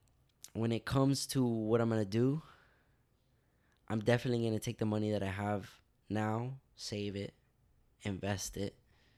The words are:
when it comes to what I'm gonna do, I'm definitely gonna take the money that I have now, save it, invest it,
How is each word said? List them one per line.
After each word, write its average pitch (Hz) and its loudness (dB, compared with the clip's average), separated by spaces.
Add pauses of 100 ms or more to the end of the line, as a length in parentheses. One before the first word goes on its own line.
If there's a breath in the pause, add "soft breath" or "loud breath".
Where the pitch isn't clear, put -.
(520)
when 113 0
it 110 -2
comes 135 2
to 131 2
what 113 2
I'm 117 4
gonna 110 2
do, 123 2 (1500 soft breath)
I'm 110 -2
definitely 120 2
gonna 110 0
take 117 -6
the 110 0
money 107 2
that 104 0
I 98 -2 (120)
have 104 -2 (400)
now, 110 -2 (220)
save 104 -6
it, 101 -8 (680)
invest 98 -4
it, 98 -6 (440 soft breath)